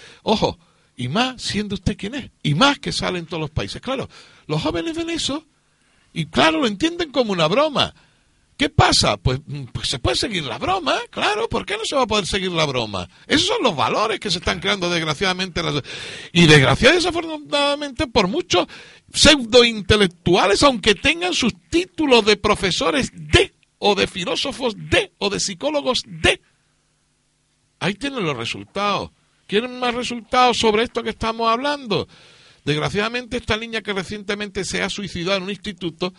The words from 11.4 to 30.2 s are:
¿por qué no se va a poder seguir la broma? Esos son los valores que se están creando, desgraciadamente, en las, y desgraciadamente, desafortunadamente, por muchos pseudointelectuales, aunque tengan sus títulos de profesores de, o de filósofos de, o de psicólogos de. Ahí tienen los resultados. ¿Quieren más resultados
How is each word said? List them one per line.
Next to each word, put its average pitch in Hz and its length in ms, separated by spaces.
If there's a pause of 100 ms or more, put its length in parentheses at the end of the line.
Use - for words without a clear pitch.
¿por - 200
qué 403 100
no 453 80
se 311 100
va 277 60
a 240 60
poder 208 180
seguir 190 260
la 160 140
broma? 107 420 (200)
Esos 311 180
son 427 160
los 226 140
valores 190 440
que 208 120
se 170 80
están 185 200
creando, 185 300
desgraciadamente, 180 680
en 165 80
las, 147 160 (480)
y 170 160
desgraciadamente, 151 580
desafortunadamente, 294 1040
por 226 200
muchos 330 380 (480)
pseudointelectuales, 233 1500
aunque 226 320
tengan 339 380
sus 247 200 (160)
títulos 302 560
de 208 120
profesores 214 760
de, 175 400 (260)
o 202 160
de 190 120
filósofos 240 680
de, 185 420
o 202 120
de 196 100
psicólogos 262 640
de. 180 360 (1400)
Ahí 165 140
tienen 262 300
los 151 120
resultados. 117 760 (340)
¿Quieren 247 340
más 247 140
resultados 240 640